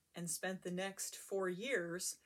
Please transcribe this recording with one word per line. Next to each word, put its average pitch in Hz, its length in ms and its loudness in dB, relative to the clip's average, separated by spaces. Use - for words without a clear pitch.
and 170 160 -4
spent 185 340 0
the 180 80 0
next 190 440 -2
four 190 320 0
years 180 800 0